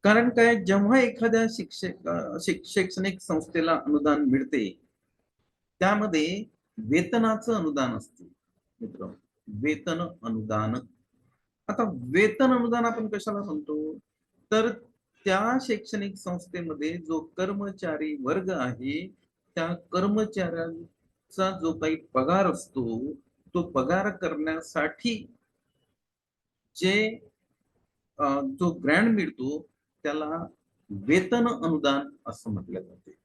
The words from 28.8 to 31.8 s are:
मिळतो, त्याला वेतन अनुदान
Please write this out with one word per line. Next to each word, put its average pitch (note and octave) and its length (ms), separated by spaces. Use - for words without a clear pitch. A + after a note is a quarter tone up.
मिळतो, D3+ 600
त्याला D#3 440
वेतन F#3 580
अनुदान C#3+ 600